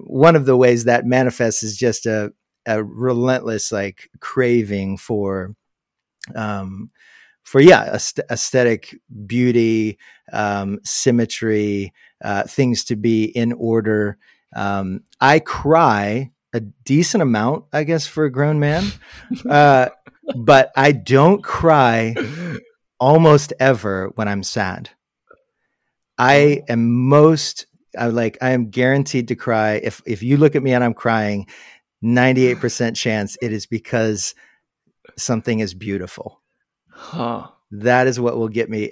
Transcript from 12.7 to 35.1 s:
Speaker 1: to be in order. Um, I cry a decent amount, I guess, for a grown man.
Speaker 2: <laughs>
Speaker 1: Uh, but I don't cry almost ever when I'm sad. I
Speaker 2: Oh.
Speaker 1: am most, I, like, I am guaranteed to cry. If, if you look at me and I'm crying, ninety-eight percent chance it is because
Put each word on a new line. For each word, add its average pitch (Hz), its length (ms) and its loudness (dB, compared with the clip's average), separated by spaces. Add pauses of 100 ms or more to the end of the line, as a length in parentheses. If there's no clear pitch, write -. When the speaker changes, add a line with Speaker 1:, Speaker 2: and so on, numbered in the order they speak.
Speaker 1:
to 120 120 -6
be 110 280 0
in 117 300 -4
order. 107 640 -2 (360)
Um, 98 460 -6 (200)
I 143 200 6
cry 131 920 0 (220)
a 120 80 -4
decent 151 600 -2
amount, 120 500 0
I 151 120 -2
guess, 151 220 -2
for - 180 -4
a 143 80 -2
grown 147 280 0
man. 151 240 0 (340)
Speaker 2:
<laughs> 254 300 -10
Speaker 1:
Uh, 143 400 6 (480)
but 131 400 4
I 143 160 4
don't 139 500 4
cry 117 720 2 (840)
almost 147 600 4
ever 101 540 0
when 107 140 -4
I'm 101 140 -4
sad. 92 460 -6 (1300)
I 143 520 4
Speaker 2:
Oh. 120 40 -2
Speaker 1:
am 117 180 0 (180)
most, 151 580 4 (320)
I, 117 80 -4
like, 117 340 -2
I 127 120 0
am 120 180 -2
guaranteed 127 580 -2
to 123 60 -4
cry. 107 480 -2
If, - 240 -10
if 110 160 -6
you 127 160 0
look 151 180 4
at 135 60 -2
me 135 100 0
and 123 100 2
I'm 117 120 0
crying, 104 520 -2 (540)
ninety-eight 123 600 2
percent 117 360 -4
chance 107 460 -4
it 117 100 -6
is 107 140 -8
because 110 680 -4 (840)